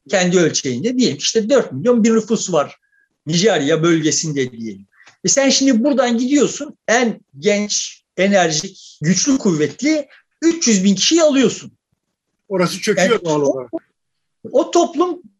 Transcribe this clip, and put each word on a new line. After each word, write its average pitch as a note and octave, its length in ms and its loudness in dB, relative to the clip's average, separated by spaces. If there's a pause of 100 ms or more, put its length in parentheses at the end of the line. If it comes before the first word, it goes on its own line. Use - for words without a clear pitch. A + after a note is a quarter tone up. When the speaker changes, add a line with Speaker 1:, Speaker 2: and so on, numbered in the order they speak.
Speaker 1:
kendi F3+ 300 2
ölçeğinde. D3+ 580 -2
Diyelim G#3 200 0
ki - 40 -14
işte A3 280 -2
dört B3 220 2
milyon G#3 320 0
bir A3+ 100 4
nüfus A3 380 -2
var C#3+ 240 -2 (500)
Nijerya D#3+ 580 0
bölgesinde D3+ 680 0
diyelim. A2 360 -14 (360)
E G3 40 -2
sen C4+ 220 2
şimdi C4 340 2
buradan A#3+ 340 0
gidiyorsun, C4 600 -2 (100)
en A#3 320 0 (200)
genç, G#3 640 -4 (140)
enerjik, F#3 840 -2
güçlü, F#3 360 0
kuvvetli A3+ 720 -2 (340)
üç E4 260 0
yüz G3 160 2
bin G3 120 4
kişiyi D#4+ 280 2
alıyorsun. C4+ 480 0 (800)
Speaker 2:
Orası F#3 300 -2
çöküyor F#3+ 280 0
Speaker 1:
Yani G#3+ 160 -2
Speaker 2:
doğal D3+ 160 0
Speaker 1:
o, C#3+ 40 0
Speaker 2:
olarak. C3 260 -4 (800)
Speaker 1:
o D#4 200 0
toplum F4 500 0 (180)